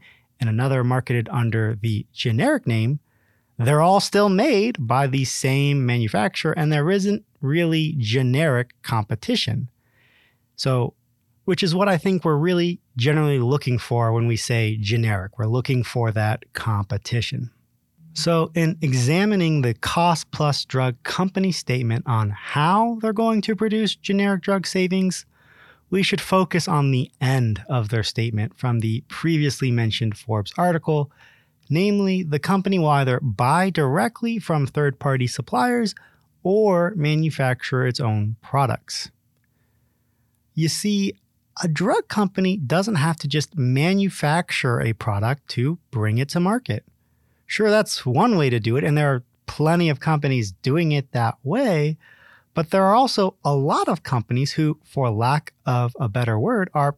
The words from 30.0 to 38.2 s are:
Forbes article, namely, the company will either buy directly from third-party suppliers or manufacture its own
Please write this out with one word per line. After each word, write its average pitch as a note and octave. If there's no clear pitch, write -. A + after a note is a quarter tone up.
Forbes G#2+
article, D#3+
namely, F#3+
the D3+
company F#3+
will D#3
either C3+
buy C3+
directly G#3
from D3+
third-party C#3
suppliers A#3+
or F#3+
manufacture C#3+
its A#2+
own G#2+